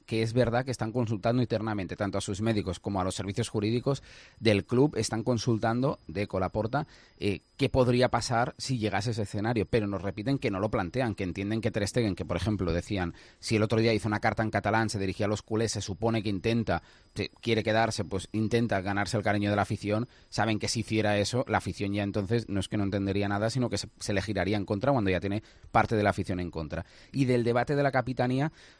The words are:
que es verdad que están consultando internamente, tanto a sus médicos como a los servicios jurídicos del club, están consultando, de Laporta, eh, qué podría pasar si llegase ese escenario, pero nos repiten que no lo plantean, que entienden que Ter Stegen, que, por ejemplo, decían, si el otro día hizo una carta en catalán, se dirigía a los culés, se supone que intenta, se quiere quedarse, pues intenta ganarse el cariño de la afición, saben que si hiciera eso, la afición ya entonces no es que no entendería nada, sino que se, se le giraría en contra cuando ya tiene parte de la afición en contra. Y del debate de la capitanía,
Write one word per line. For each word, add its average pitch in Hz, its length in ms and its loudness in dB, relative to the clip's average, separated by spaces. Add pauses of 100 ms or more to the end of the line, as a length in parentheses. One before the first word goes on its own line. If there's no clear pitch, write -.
que 113 160 0
es 113 120 -2
verdad 120 300 2
que 135 80 -6
están 113 200 -4
consultando 117 500 0
internamente, 104 600 -2
tanto 98 140 0
a 95 40 -2
sus 98 200 -4
médicos 104 400 0
como 101 180 -2
a 90 60 0
los 95 100 -2
servicios 101 320 -4
jurídicos 117 560 0 (360)
del 104 260 4
club, 131 320 2
están 110 260 -2
consultando, 117 840 0
de 98 200 -4 (100)
Laporta, 110 480 -2 (320)
eh, 98 240 -2 (140)
qué 135 140 2
podría 123 400 4
pasar 120 480 0
si 131 220 -2
llegase 104 320 0
ese 110 100 -2
escenario, 107 480 0
pero 107 180 2
nos 98 140 -4
repiten 104 360 -2
que 120 140 -2
no 95 80 -2
lo 104 100 0
plantean, 107 460 -2
que 101 80 -6
entienden 98 380 -2
que 104 100 0
Ter 101 160 0
Stegen, 107 280 0
que, 85 100 -6
por 87 100 -2
ejemplo, 92 380 0
decían, 87 400 -2 (260)
si - 160 -2
el 107 80 4
otro 110 160 0
día 113 140 4
hizo 107 160 0
una 104 100 0
carta 110 240 0
en 107 60 -2
catalán, 107 400 2
se 101 100 -4
dirigía 95 280 -2
a - 20 0
los 107 140 -2
culés, 110 280 0
se 104 100 -4
supone 113 420 -2
que 107 60 -2
intenta, 104 520 0 (340)
se - 140 -4 (120)
quiere 113 220 2
quedarse, 110 400 2
pues 90 300 -6
intenta 107 480 2
ganarse 101 340 0
el 104 80 0
cariño 101 280 2
de 104 40 2
la 101 60 2
afición, 104 480 -2 (200)
saben 107 300 0
que 107 80 -4
si 113 140 -2
hiciera 107 380 2
eso, 120 280 0
la 104 120 2
afición 101 340 -4
ya 101 100 -2
entonces 104 460 -2
no 101 100 -2
es 87 80 -4
que - 80 -6
no 104 80 0
entendería 98 460 0
nada, 101 220 0
sino 123 180 0
que 101 80 -4
se, - 100 -6 (120)
se - 140 -4
le 95 80 2
giraría 95 360 -2
en 98 80 -4
contra 110 260 0
cuando 104 200 2
ya 87 100 2
tiene 98 220 -2 (280)
parte 113 240 4
de 104 80 2
la 101 60 6
afición 92 320 0
en 87 100 -6
contra. 80 340 -6 (280)
Y 135 120 2
del 123 200 4
debate 120 300 0
de 143 80 2
la 139 80 2
capitanía, 127 600 0 (280)